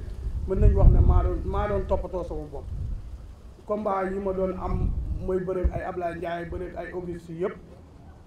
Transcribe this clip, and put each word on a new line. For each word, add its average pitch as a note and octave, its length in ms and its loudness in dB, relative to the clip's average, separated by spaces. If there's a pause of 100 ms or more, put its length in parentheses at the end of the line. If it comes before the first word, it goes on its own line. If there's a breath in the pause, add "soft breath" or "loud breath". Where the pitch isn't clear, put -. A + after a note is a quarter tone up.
(480)
mën F#3+ 100 0
nañ F#3 160 8
wax F#3+ 160 10
ne - 100 8
maa F3+ 220 8
doon, F3+ 220 0
maa G3 240 -2
doon G3 180 -2
toppatoo F3+ 380 -2
sama D3+ 280 -8
bopp. C3+ 120 -10 (1040)
Combat G#3 440 -2
yi F#3+ 80 -4
ma G3 140 -2
doon F#3 280 -2
am F3+ 300 0 (300)
mooy F#3 200 -2
bëre F3+ 240 -4
ak - 100 2
ay E3+ 80 -6
Ablaye F3 340 -6
Ndiaye, E3+ 340 -8
bëre F3 220 -8
ak - 60 -12
ay E3+ 140 -10
Auguste F3 400 -10
yëpp. F3 240 -6 (720)